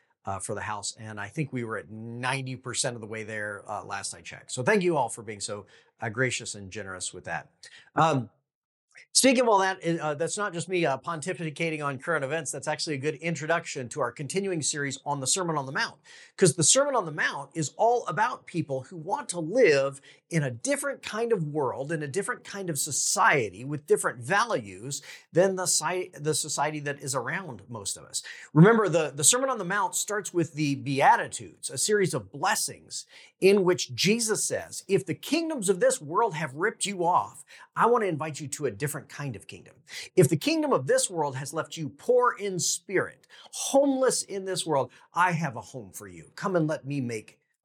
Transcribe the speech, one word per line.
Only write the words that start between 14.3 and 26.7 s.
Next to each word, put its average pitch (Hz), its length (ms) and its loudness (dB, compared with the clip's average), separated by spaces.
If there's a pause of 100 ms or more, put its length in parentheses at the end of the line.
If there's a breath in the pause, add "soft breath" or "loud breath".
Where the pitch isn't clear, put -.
series 139 440 -2
on 143 160 -4
the 127 60 -4
Sermon 170 300 0
on 139 80 -2
the 131 60 -10
Mount, 208 240 -4 (400 loud breath)
'cause 185 180 6
the 165 100 0
Sermon 277 340 4
on 196 80 2
the 151 80 -8
Mount 170 400 -4
is 160 240 -4
all 226 280 4
about 214 400 -2
people 139 380 -4
who 185 140 -16
want 190 320 -4
to 175 100 -6
live 156 640 4 (280 loud breath)
in 165 140 2
a 131 80 -2
different 277 500 -4
kind 233 320 -2
of 165 140 0
world, 139 440 -2
in 156 120 -2
a 147 40 -4
different 185 360 -4
kind 196 260 -8
of 151 80 -4
society 131 880 2
with 143 220 -6
different 170 320 2
values 139 840 -2 (320 loud breath)
than 190 220 4
the 185 100 -4
si-, 175 480 0
the 147 220 -2
society 151 440 -2